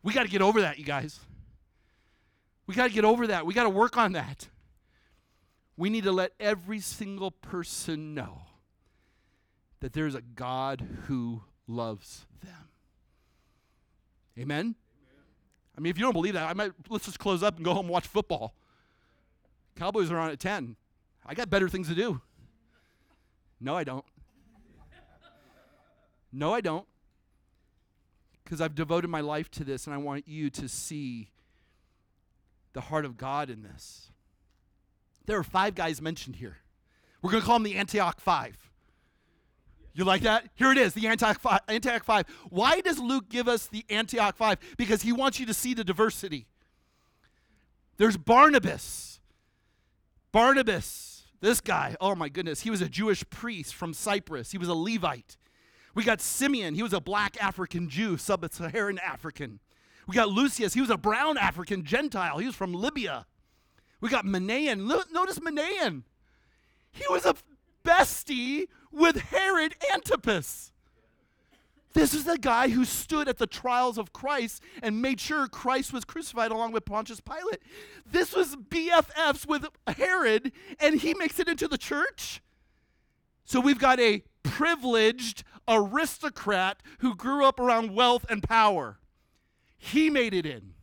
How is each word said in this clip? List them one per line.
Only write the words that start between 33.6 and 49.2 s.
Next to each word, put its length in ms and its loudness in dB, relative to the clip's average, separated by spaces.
this. 480 -20
There 140 -2
are 40 -2
five 300 0
guys 260 -4
mentioned 360 -8
here. 220 -16
We're 80 -2
gonna 120 2
call 120 4
them 80 4
the 100 -4
Antioch 480 -2
Five. 480 -2
You 80 -2
like 180 2
that? 320 2
Here 180 4
it 60 6
is, 160 4
the 140 -2
Antioch 320 2
Fi-, 280 2
Antioch 360 -2
Five. 240 2
Why 300 4
does 180 0
Luke 300 -2
give 180 -2
us 180 0
the 240 -10
Antioch 460 0
Five? 240 2
Because 240 2
he 100 0
wants 280 0
you 80 -6
to 60 -2
see 200 -2
the 100 -4
diversity. 600 -2
There's 180 6
Barnabas. 1040 4